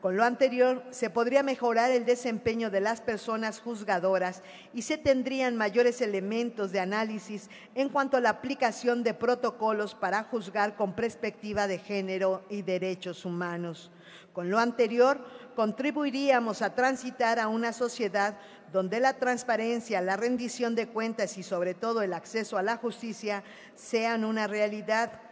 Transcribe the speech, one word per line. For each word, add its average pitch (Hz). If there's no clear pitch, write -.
con 185
lo 220
anterior, 254
se 226
podría 247
mejorar 240
el 240
desempeño 226
de 196
las 226
personas 220
juzgadoras 190
y 240
se 302
tendrían 262
mayores 233
elementos 208
de 196
análisis 208
en 269
cuanto 269
a 254
la 226
aplicación 240
de 220
protocolos 220
para 196
juzgar 208
con 202
perspectiva 214
de 190
género 190
y 208
derechos 185
humanos. 175
Con 175
lo 202
anterior, 240
contribuiríamos 254
a 202
transitar 247
a 220
una 226
sociedad 208
donde 190
la 262
transparencia, 233
la 185
rendición 240
de 226
cuentas 220
y, 190
sobre 180
todo, 226
el 190
acceso 214
a 185
la 226
justicia 214
sean 226
una 220
realidad 214